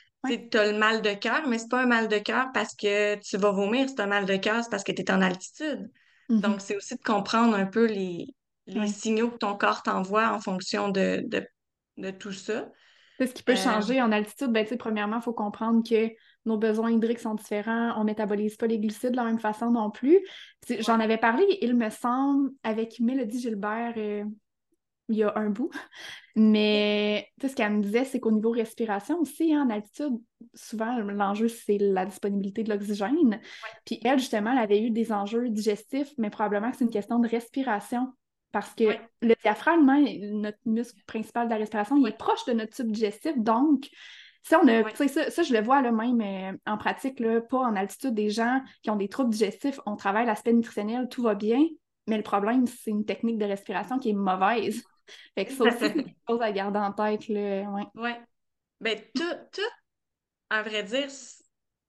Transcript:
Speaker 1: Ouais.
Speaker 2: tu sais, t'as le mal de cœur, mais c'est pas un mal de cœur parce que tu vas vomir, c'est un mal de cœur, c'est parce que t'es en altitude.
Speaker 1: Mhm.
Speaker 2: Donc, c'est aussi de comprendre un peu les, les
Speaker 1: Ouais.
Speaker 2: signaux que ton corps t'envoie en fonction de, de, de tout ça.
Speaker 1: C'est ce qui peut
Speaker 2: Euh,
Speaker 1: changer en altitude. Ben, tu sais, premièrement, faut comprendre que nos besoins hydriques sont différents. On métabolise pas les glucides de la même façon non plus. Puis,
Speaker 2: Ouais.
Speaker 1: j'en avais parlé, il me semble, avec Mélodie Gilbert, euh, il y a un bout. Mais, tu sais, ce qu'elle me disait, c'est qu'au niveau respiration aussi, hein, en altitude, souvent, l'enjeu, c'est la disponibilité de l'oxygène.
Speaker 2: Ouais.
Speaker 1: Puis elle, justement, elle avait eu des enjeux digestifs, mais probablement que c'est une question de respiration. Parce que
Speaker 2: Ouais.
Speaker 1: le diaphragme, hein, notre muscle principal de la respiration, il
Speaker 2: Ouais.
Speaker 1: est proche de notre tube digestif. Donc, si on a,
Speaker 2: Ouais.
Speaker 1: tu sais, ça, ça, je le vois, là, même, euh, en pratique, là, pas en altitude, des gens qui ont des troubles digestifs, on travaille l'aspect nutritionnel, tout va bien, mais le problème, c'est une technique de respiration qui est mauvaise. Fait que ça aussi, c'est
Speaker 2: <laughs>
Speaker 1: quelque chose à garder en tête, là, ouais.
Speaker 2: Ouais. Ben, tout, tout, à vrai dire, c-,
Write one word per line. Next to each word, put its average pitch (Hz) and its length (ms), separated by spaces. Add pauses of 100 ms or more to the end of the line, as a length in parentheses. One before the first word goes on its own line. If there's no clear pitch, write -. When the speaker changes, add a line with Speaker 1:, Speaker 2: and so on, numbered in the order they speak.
(240)
Speaker 1:
Ouais. 262 60
Speaker 2:
tu 220 120
sais, - 80
t'as 208 220
le 208 40
mal 214 240
de 208 120
cœur, 233 340
mais 226 120
c'est 233 100
pas 254 140
un 247 40
mal 226 220
de 208 100
cœur 226 340
parce 226 220
que 208 460
tu - 160
vas 202 160
vomir, 214 360
c'est 269 120
un 202 80
mal 202 180
de 196 100
cœur, 220 280
c'est 240 60
parce 202 120
que - 80
t'es 190 220
en 190 100
altitude. 202 720 (360)
Speaker 1:
Mhm. 226 120
Speaker 2:
Donc, 202 200
c'est 208 140
aussi 220 220
de - 60
comprendre 226 520
un 196 120
peu 226 200
les, 190 400 (400)
les 196 140
Speaker 1:
Ouais. 208 80
Speaker 2:
signaux 220 420
que 233 60
ton 202 200
corps - 280
t'envoie 202 480
en 214 80
fonction 202 480
de, 185 400
de, 190 180 (520)
de 190 120
tout 190 220
ça. 220 360 (520)
Speaker 1:
C'est 254 80
ce 254 60
qui - 100
peut 240 80
Speaker 2:
Euh, 254 40
Speaker 1:
changer 233 460
en 226 80
altitude. 214 400
Ben, 220 140
tu 214 60
sais, 247 60
premièrement, 220 440
faut 233 120
comprendre 226 560
que 226 220 (360)
nos 220 100
besoins 220 340
hydriques 233 300
sont 220 160
différents. 226 600
On 220 60
métabolise 214 540
pas 233 100
les 226 140
glucides 220 320
de 247 40
la 247 80
même 226 140
façon 220 320
non 226 220
plus. 311 260 (480)
Puis, 247 120
Speaker 2:
Ouais. 220 40
Speaker 1:
j'en 226 160
avais 220 200
parlé, 233 260 (160)
il 240 160
me 220 140
semble, 269 600 (140)
avec 226 340
Mélodie 240 420
Gilbert, 226 560
euh, 208 280 (840)
il 220 60
y 220 60
a 208 140
un 214 120
bout. 220 220 (640)
Mais, 208 920 (120)
tu 277 60
sais, 262 60
ce - 40
qu'elle 208 160
me 208 100
disait, 214 220
c'est 262 160
qu'au 226 100
niveau 220 200
respiration 226 680
aussi, 330 340
hein, 294 140
en 233 40
altitude, 220 420 (420)
souvent, 226 440
l'enjeu, 202 500
c'est 208 300
la 190 280
disponibilité 202 560
de 214 80
l'oxygène. 208 600
Speaker 2:
Ouais. - 400 (140)
Speaker 1:
Puis - 200
elle, 269 140
justement, 220 340
elle 269 60
avait 208 220
eu 233 100
des 226 220
enjeux 214 360
digestifs, 214 720
mais 214 120
probablement 208 400
que 254 60
c'est 254 80
une 226 60
question 226 280
de 233 100
respiration. 247 840 (400)
Parce 202 220
que 226 100
Speaker 2:
Ouais. 220 160 (200)
Speaker 1:
le 226 220
diaphragme, 277 460
hein, 285 160 (280)
notre 208 320
muscle 233 420
principal 226 420
de - 40
la 214 60
respiration, 214 380
il 277 80
Speaker 2:
Ouais. 214 60
Speaker 1:
est - 60
proche 440 300
de 254 60
notre 220 220
tube 233 160
digestif. 214 460
Donc, 254 520 (540)
si - 120
on 330 140
a, 226 140
Speaker 2:
Ouais. 214 100
Speaker 1:
tu - 40
sais, 285 120
ça, 311 220
ça, 339 120
je 285 100
le 214 80
vois, 262 220
là, 240 80
même, 233 300
euh, 196 360 (100)
en 214 120
pratique, 226 420
là, 226 200
pas 233 180
en 240 180
altitude, 202 380
des 208 160
gens 233 300 (220)
qui - 80
ont 214 60
des 202 120
troubles 240 220
digestifs, 214 560
on 208 100
travaille 202 300
l'aspect 220 260
nutritionnel, 233 580
tout 247 120
va 220 120
bien, 214 280 (440)
mais 220 100
le 208 60
problème, 226 440
c'est - 240
une 208 140
technique 226 340
de 208 60
respiration 202 540
qui 240 120
est 208 40
mauvaise. 202 680 (520)
Fait 196 120
que 254 60
ça 254 120
aussi, 240 140
c'est - 140
Speaker 2:
<laughs> 294 140
Speaker 1:
quelque - 100 (120)
chose 233 140
à 214 100
garder 196 260
en 202 140
tête, 214 360
là, 202 420
ouais. 202 240
Speaker 2:
Ouais. 233 260 (600)
Ben, 214 180 (160)
tout, - 80 (300)
tout, - 80 (880)
à 214 120
vrai 214 200
dire, 269 280
c-, - 320 (460)